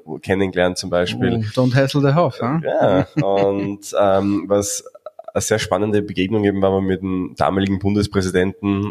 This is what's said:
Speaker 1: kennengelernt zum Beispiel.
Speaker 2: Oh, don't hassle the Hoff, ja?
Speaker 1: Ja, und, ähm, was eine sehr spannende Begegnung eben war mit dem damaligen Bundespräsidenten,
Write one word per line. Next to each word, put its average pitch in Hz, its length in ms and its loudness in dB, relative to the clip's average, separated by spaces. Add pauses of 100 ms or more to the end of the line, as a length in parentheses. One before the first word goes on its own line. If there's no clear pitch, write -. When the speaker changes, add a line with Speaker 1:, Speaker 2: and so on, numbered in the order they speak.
(220)
Speaker 1:
kennengelernt 92 540 0
zum 95 140 -8
Beispiel. 113 540 -2 (120)
Speaker 2:
Oh, 131 40 0
don't 127 160 2
hassle 135 240 2
the 139 160 2
Hoff, 165 240 0
ja? 139 240 -2
Speaker 1:
Ja, 104 600 0
und, 98 720 -2
ähm, 98 520 2
was 101 360 0 (480)
eine 98 80 -2
sehr 107 200 0
spannende 104 420 0
Begegnung 101 420 0
eben 98 180 2
war 95 180 4
mit 95 200 0
dem 92 360 -4
damaligen 98 420 2
Bundespräsidenten, 98 1120 0